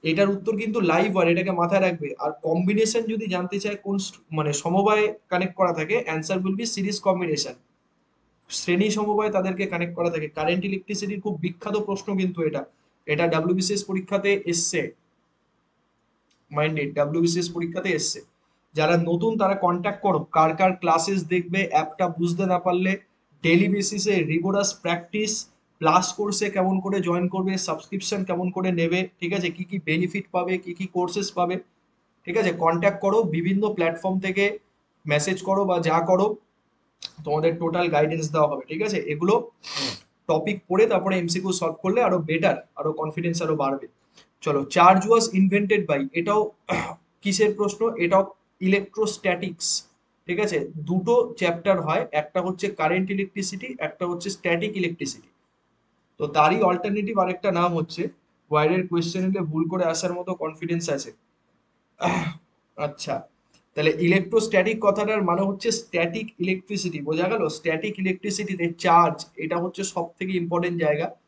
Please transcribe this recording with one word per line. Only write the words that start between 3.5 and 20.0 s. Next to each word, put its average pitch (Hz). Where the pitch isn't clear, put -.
চায় 208
কোন 196
st-, -
মানে 147
সমবায় 208
connect 180
করা 180
থাকে, 151
answer 160
will 190
be 233
series 202
combination। 165
শ্রেণী 190
সমবায় 214
তাদেরকে 185
connect 170
করা 170
থাকে। 156
current 170
ইলেকট্রিসিটির 196
খুব 208
বিখ্যাত 185
প্রশ্ন 196
কিন্তু 180
এটা, 147
এটা 156
ডাব্লিউবিসিএস 185
পরীক্ষাতে 196
এসছে, 170
মাইন্ডেড, 151
ডাব্লিউবিসিএস 165
পরীক্ষাতে 170
এসছে। -
যারা 165
নতুন 180
তারা 196
contact 180